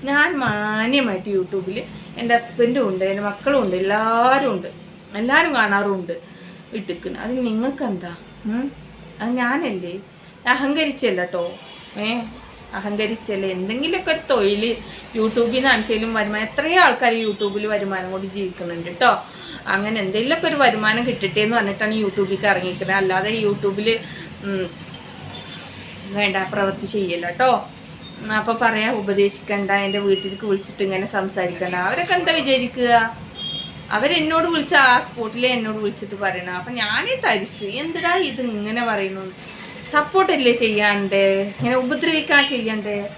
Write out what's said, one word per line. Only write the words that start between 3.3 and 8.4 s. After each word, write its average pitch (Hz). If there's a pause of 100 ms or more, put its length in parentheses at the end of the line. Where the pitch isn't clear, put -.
ഉണ്ട്, 185
എല്ലാവരും 233
ഉണ്ട്, - (520)
എല്ലാവരും 294
കാണാറുമുണ്ട് 196 (640)
ഇട്ടിക്കണ്. 180
അതിന് 254
നിങ്ങൾക്ക് 262
എന്താ? 175 (380)